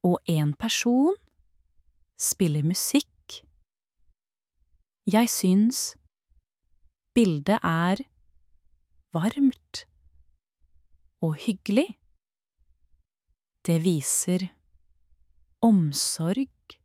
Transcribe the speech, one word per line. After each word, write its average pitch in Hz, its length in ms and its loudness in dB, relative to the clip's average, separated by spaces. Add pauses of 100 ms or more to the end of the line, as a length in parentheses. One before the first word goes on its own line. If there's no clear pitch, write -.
Og 175 200 2
en 151 300 0
person 254 600 0 (1040)
spiller 151 460 -2
musikk. - 720 -4 (1700)
Jeg 220 240 2
syns 202 640 0 (1200)
bildet 190 460 2
er 170 400 0 (1120)
varmt 240 720 -2 (1400)
og 156 160 -2
hyggelig. 220 500 -2 (1800)
Det 165 160 0
viser 180 680 -2 (1120)
omsorg 190 1200 0